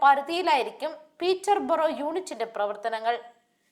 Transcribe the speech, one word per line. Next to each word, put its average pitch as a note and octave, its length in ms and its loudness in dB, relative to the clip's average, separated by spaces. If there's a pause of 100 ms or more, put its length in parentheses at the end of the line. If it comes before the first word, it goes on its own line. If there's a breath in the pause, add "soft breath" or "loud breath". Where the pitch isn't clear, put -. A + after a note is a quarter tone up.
പരിധിയിലായിരിക്കും C#4+ 880 2 (280)
പീറ്റർ F#4 380 2 (100)
ബറോ D#4+ 180 2 (140)
യൂണിറ്റിന്റെ D4 540 -6
പ്രവർത്തനങ്ങൾ. A3 600 -2 (580)